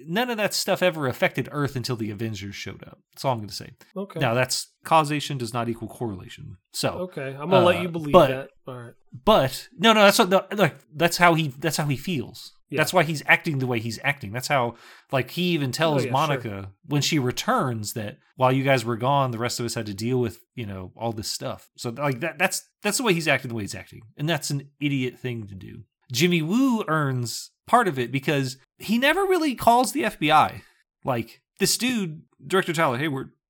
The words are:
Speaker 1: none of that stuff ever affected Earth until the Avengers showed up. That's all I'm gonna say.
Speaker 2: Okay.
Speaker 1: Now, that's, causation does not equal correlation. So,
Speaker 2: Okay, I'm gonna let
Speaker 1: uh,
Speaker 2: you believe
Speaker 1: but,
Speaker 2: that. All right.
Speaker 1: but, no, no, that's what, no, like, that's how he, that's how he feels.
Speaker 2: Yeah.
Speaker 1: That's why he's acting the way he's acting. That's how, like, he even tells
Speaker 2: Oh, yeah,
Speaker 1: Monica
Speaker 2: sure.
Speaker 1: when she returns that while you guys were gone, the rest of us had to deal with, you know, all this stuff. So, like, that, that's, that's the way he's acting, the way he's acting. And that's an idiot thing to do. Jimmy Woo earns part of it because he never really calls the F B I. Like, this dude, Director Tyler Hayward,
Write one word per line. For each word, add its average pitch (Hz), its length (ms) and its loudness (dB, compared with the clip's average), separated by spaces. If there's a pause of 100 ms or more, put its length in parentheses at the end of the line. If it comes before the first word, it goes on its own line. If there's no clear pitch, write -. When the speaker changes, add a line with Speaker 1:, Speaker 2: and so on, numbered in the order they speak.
Speaker 1:
none 226 220 -2
of 233 80 -4
that 208 160 0
stuff - 280 0
ever 160 260 2
affected 131 440 0
Earth 139 240 -2
until 123 220 -4
the 107 140 -4
Avengers 101 440 -8
showed - 280 -12
up. - 160 -20 (140)
That's - 120 -8
all 135 80 2
I'm 113 60 -6
gonna 101 120 -12
say. - 200 -12 (240)
Speaker 2:
Okay. 190 260 -8
Speaker 1:
Now, 117 120 0
that's, 127 340 0 (180)
causation 151 520 0
does 117 160 -6
not 117 140 -2
equal 113 220 -6
correlation. 101 640 -10 (160)
So, - 280 -2
Speaker 2:
Okay, 143 380 -10
I'm 151 120 -8
gonna 185 160 8
let 175 120 4
Speaker 1:
uh, 175 40 -4
Speaker 2:
you 180 80 -4
believe 156 240 -2
Speaker 1:
but, 160 140 10
Speaker 2:
that. 131 220 -4 (160)
All 127 100 -12
right. 117 180 -16 (320)
Speaker 1:
but, 175 420 2 (100)
no, 220 140 6
no, 214 120 6
that's 202 160 8
what, 202 100 4
no, 190 160 4 (100)
like, 190 220 2 (180)
that's 165 220 2
how 175 160 8
he, 156 160 2
that's 139 280 -4
how 151 100 -2
he 139 100 0
feels. - 560 -6 (160)
Speaker 2:
Yeah. 139 80 -6
Speaker 1:
That's 127 160 0
why 180 100 6
he's 151 220 -4
acting 160 340 2
the 131 80 -2
way 120 120 0
he's 110 220 -6
acting. 135 300 -4
That's 123 160 -8
how, 120 280 0 (360)
like, 127 200 0
he 180 200 0
even 143 220 0
tells 156 300 2
Speaker 2:
Oh, - 20 -2
yeah, 123 60 -4
Speaker 1:
Monica 135 380 -2
Speaker 2:
sure. 98 220 -10 (140)
Speaker 1:
when 143 160 -2
she 156 180 0
returns 123 760 -2
that 104 240 -8 (200)
while 127 160 4
you 135 100 2
guys 131 220 4
were 120 100 -2
gone, 131 360 2
the 113 60 -6
rest 117 220 -4
of 123 60 -4
us 117 80 -4
had 113 140 -6
to 104 60 -6
deal 123 280 0
with, 117 180 -4 (160)
you 117 100 -8
know, 95 300 -12
all 113 160 -4
this 110 160 -8
stuff. - 480 -8
So, - 140 -8
like, 139 320 -4
that, 156 180 -6
that's, 190 240 0 (180)
that's 208 160 -2
the 277 60 -2
way 220 100 4
he's 165 140 -2
acting, 131 220 2
the 113 60 -6
way 107 80 -4
he's 95 120 -8
acting. - 280 -16 (120)
And 147 140 -4
that's 151 220 -2
an 139 180 -6 (100)
idiot 135 400 -2
thing 117 280 -8
to 98 60 -18
do. 110 300 -16 (300)
Jimmy 170 280 4
Woo 226 460 2
earns 135 640 -2 (160)
part 196 220 0
of 135 100 -4
it 120 100 -4
because 135 460 -2 (220)
he 220 200 -2
never 311 260 2
really 330 300 0
calls 240 380 4
the 277 140 -2
F 208 120 -4
B 151 140 2
I. 123 300 4 (420)
Like, 120 380 -4 (180)
this - 180 2
dude, 202 440 -2 (260)
Director 175 240 2
Tyler 151 260 2
Hayward, 135 340 -4 (180)